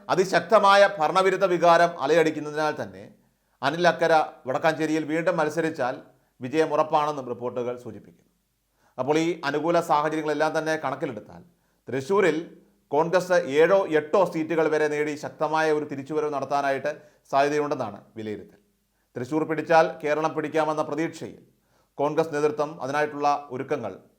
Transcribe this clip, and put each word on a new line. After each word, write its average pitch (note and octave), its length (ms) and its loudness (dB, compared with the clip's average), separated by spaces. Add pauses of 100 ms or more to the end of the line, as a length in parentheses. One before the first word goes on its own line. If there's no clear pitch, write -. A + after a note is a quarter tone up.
(120)
അതിശക്തമായ G3 720 4 (160)
ഭരണവിരുദ്ധ F#3 560 2
വികാരം E3+ 360 6 (140)
അലയടിക്കുന്നതിനാൽ D3+ 800 0
തന്നെ G2 220 -14 (600)
അനിൽ E3+ 260 0
അക്കര E3 200 0 (340)
വടക്കാഞ്ചേരിയിൽ D3+ 680 0
വീണ്ടും E3 280 0
മത്സരിച്ചാൽ D3+ 540 -2 (500)
വിജയം D3+ 300 0
ഉറപ്പാണെന്നും D3+ 580 0
റിപ്പോർട്ടുകൾ A#2+ 420 -6 (100)
സൂചിപ്പിക്കുന്നു. - 420 -18 (760)
അപ്പോൾ C#3 240 2
ഈ - 20 0 (220)
അനുകൂല D3+ 280 0 (140)
സാഹചര്യങ്ങളെല്ലാം D#3 680 0
തന്നെ D#3 180 -2 (100)
കണക്കിലെടുത്താൽ B2 580 -8 (460)
തൃശ്ശൂരിൽ D#3 480 2 (580)
കോൺഗ്രസ് F3 420 2 (240)
ഏഴോ E3+ 180 6 (200)
എട്ടോ D3+ 220 2 (120)
സീറ്റുകൾ D#3+ 420 0
വരെ D3+ 200 2
നേടി D3 200 -2 (100)
ശക്തമായ D#3 420 -2 (100)
ഒരു D3+ 140 -4
തിരിച്ചുവരവ് D3 460 -4
നടത്താനായിട്ട് C#3 540 -2 (400)
സാധ്യതയുണ്ടെന്നാണ് C#3+ 720 0 (180)
വിലയിരുത്തൽ. G#2+ 400 -10 (580)
തൃശ്ശൂർ C3 340 -2
പിടിച്ചാൽ D#3+ 360 4 (160)
കേരളം D3+ 320 -2
പിടിക്കാമെന്ന D#3 540 -2
പ്രതീക്ഷയിൽ D3 520 -8 (600)
കോൺഗ്രസ് D#3 340 -2
നേതൃത്വം D3 360 0 (140)
അതിനായിട്ടുള്ള C#3+ 440 -2 (260)
ഒരുക്കങ്ങൾ A#2 380 -6 (260)